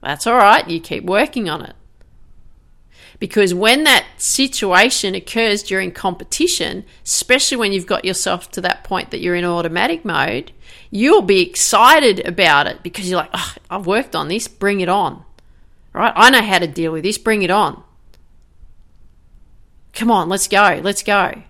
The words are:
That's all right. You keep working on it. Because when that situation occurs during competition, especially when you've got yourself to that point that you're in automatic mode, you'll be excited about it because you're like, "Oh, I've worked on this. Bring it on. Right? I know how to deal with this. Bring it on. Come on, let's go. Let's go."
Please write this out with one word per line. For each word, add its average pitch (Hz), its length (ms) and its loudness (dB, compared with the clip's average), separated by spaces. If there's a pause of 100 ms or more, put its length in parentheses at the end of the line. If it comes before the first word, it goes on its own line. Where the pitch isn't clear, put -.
That's 143 240 -4
all 233 100 2
right. 208 320 6
You 170 100 -4
keep - 260 -8
working 208 440 -2
on 147 160 -8
it. - 100 -20 (1500)
Because 196 320 0
when 208 300 2
that 269 240 4 (120)
situation 208 960 0
occurs 208 480 -2
during 190 260 -4
competition, - 960 -4 (200)
especially - 520 -2
when 214 160 -2
you've 185 120 -4
got - 200 -4
yourself 180 480 -4
to - 80 -10
that - 240 -4
point - 260 -8
that - 80 -8
you're 175 160 -2
in 175 100 -2
automatic 175 600 -4
mode, 165 480 -6 (380)
you'll 277 320 4
be 190 180 2
excited 226 840 4
about 165 440 2
it - 160 -12
because 180 260 -8
you're 180 80 -2
like, - 160 -6
"Oh, - 200 -8 (140)
I've 180 200 -8
worked 220 260 -2
on 151 140 -6
this. 190 180 -4
Bring 202 340 -2
it 180 80 -2
on. 180 360 -2 (680)
Right? 226 220 0
I 220 160 8
know 254 120 4
how 190 180 0
to 170 80 -2
deal 160 240 -4
with 160 100 -6
this. 208 160 -2
Bring 220 240 0
it 175 80 -2
on. 185 320 0 (2000)
Come 233 200 0
on, 180 160 2
let's 190 180 -2
go. 196 340 2
Let's 196 220 -4
go." 202 480 -2